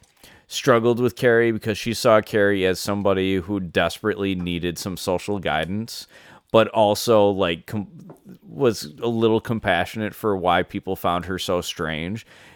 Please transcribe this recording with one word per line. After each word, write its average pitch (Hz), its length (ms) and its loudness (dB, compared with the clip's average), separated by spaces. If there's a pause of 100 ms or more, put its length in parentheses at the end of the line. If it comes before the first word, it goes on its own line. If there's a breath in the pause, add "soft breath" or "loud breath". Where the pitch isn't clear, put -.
(480 soft breath)
struggled 117 520 2
with 120 160 0
Carrie 117 360 4
because 110 260 -4
she 117 160 -6
saw 110 280 4
Carrie 101 440 2
as 92 140 0
somebody 95 560 0
who 98 240 -2
desperately 95 760 -2
needed 87 420 -4
some 92 200 -8
social 98 420 -4
guidance, 85 680 -4 (440 loud breath)
but 110 180 4
also, 104 600 4
like, 90 380 -2
com-, 104 200 -8 (600)
was 117 540 -2
a 117 60 -4
little 113 320 2
compassionate 104 760 -2
for 104 220 -2
why 90 260 2
people 95 340 -8
found 87 300 -2
her 92 140 -6
so 87 220 -2
strange. 82 640 -6 (300 loud breath)